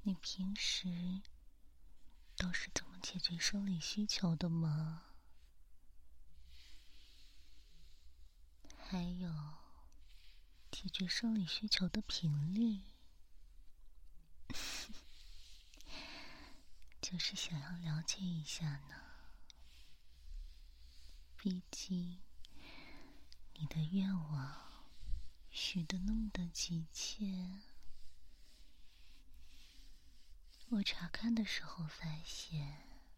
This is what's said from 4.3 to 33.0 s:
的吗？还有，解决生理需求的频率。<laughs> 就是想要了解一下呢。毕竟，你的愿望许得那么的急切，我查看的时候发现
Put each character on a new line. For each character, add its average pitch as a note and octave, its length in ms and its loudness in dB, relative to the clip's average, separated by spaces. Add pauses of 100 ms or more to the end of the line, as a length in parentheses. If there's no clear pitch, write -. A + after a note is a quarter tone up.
的 F3 140 6
吗？ D#3+ 520 4 (3750)
还 F3+ 260 0 (160)
有， F3 140 0 (1400)
解 - 200 -4
决 F#3 180 4
生 A3+ 260 6
理 F#3+ 120 8
需 - 200 2
求 F#3 220 6
的 G#3+ 140 4
频 D3+ 520 4
率。 G#3+ 280 8 (1700)
<laughs> - 520 0 (2000)
就 F3+ 180 0
是 - 160 2
想 E3+ 240 0
要 D3+ 200 -4
了 E3 240 2
解 - 180 0
一 E3+ 240 2
下 D3 320 0 (120)
呢。 - 60 -10 (2500)
毕 F#3 320 4
竟， F3 500 0 (1300)
你 D#3 120 -2
的 D#3+ 180 2
愿 F#3+ 300 6 (160)
望 C#3 320 0 (880)
许 - 340 2
得 F#3 160 4
那 G3+ 140 6
么 A3 160 4
的 F3 180 2
急 E3 420 2
切， F#3+ 680 0 (3000)
我 G3+ 120 6
查 - 260 4
看 A#3 260 4
的 A3 100 6
时 - 180 2
候 D#3 240 -2
发 - 200 -4 (180)
现 D3 640 -4 (300)